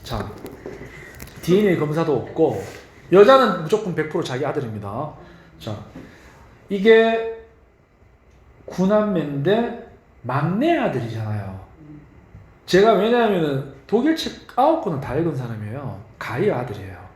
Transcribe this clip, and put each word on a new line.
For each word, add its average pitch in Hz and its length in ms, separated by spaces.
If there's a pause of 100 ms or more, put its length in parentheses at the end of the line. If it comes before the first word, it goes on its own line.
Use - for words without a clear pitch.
자, 104 280 (1080)
디엔에이 185 360
검사도 151 380
없고 113 480 (480)
여자는 202 520
무조건 208 300
백 156 160
프로 170 140
자기 135 220
아들입니다. 123 680 (460)
자, 107 180 (920)
이게 226 720 (1200)
구남매인데 190 1200 (360)
막내 180 540
아들이잖아요. 110 840 (1040)
제가 208 280
왜냐하면은 190 800 (100)
독일 269 300
책 - 180 (240)
아홉 320 260
권을 160 160
다 120 160
읽은 160 200
사람이에요. 113 680 (160)
가이어 151 380
아들이에요. 95 420 (180)